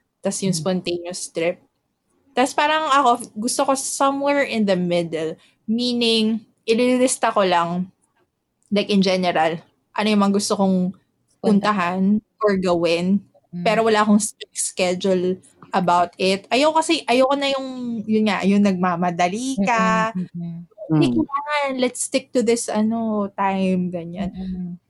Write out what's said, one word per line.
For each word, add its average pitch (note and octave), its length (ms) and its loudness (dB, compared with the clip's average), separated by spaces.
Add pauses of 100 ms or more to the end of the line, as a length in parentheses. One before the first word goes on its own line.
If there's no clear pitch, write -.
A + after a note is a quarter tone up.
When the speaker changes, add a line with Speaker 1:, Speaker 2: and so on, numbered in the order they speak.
(200)
Speaker 1:
tas G3+ 200 -4
yung F#3 120 0
Speaker 2:
Mm. E3 80 -4
Speaker 1:
spontaneous F3 680 -6
trip. F3 280 -4 (760)
Tas - 200 0
parang D#4 380 0
ako, B3+ 440 2
gusto A#3+ 300 -2
ko C#4 80 2
somewhere C#4 720 0
in A3 200 0
the G3 120 2
middle. E3+ 600 -2 (280)
Meaning, A3+ 760 0 (240)
ililista B3 680 2
ko A3 100 0
lang, F3+ 480 0 (800)
like, G#3 200 0
in G3+ 120 2
general, F3 560 0 (360)
ano G#3 160 -2
yung G#3 120 2
mga G3 160 2
gusto G3+ 160 -2
kong F#3+ 400 0 (460)
Speaker 2:
Punta. G3+ 320 2
Speaker 1:
puntahan F#3+ 500 0 (220)
or G3+ 140 2
gawin. F3 640 0 (280)
Speaker 2:
Mm. F3 160 -10
Speaker 1:
Pero A3 200 2
wala G#3+ 160 4
akong G#3+ 200 4
strict - 380 -10
schedule F#3 800 0 (340)
about F3 460 2
it. F#3+ 320 0
Ayoko D4+ 280 2
kasi, D#4+ 300 0
ayoko C4 300 4
na C#4 120 -2
yung, C4+ 200 -4 (360)
yun G#3+ 220 2
nga, F#3+ 180 0
yung G3+ 160 4
nagmamadali F#3 1000 0
ka. A3 520 2
Speaker 2:
Mm-mm, F3+ 220 -6
mm-mm. E3+ 220 -10 (300)
Speaker 1:
Hindi D4+ 220 2
Speaker 3:
Mm. B3 80 -2
Speaker 1:
kailangan, C#4+ 500 -2 (140)
let's B3 240 -4
stick - 260 -6
to B3 140 -2
this, A#3 240 -2
ano, A3 640 -2
time, F#3+ 560 -2
ganyan. F3 400 -8
Speaker 2:
Mm-mm. F#3 480 -10 (140)